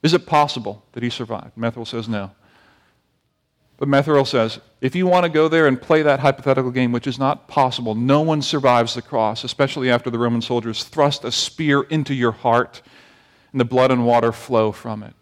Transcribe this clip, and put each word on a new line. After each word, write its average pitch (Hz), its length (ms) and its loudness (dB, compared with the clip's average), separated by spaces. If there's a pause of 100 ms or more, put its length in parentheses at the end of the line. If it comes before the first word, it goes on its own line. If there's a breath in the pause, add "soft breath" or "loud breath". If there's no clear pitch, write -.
Is 160 120 2
it 175 100 2
possible 127 680 0
that 117 100 -8
he 120 80 -2
survived? 113 440 -10
Metherill 113 300 -6
says 113 240 -10
no. 101 220 -6 (1500 soft breath)
But 139 100 -4
Metherill 143 360 4
says, 113 360 -2 (200)
if 131 140 -4
you 180 140 0
want 180 160 4
to 170 40 0
go 156 200 2
there 160 180 4
and 131 140 2
play 156 220 2
that 143 180 2
hypothetical 135 500 0
game, 123 220 -2
which 120 160 -4
is 127 100 -8
not 139 300 -4
possible, 120 480 -2
no 131 240 2
one 156 200 0
survives 123 540 2
the 120 80 -8
cross, 110 400 -2
especially 131 480 -4
after 120 180 0
the 117 120 -4
Roman 120 200 0
soldiers 113 440 -4
thrust 143 400 0
a - 80 -6
spear 143 500 0
into 143 320 -4
your 120 160 2
heart 117 500 0 (680 soft breath)
and 135 100 -4
the 123 40 4
blood 127 260 2
and 123 160 2
water 117 240 4
flow 110 400 0
from 107 320 -12
it. 110 200 -20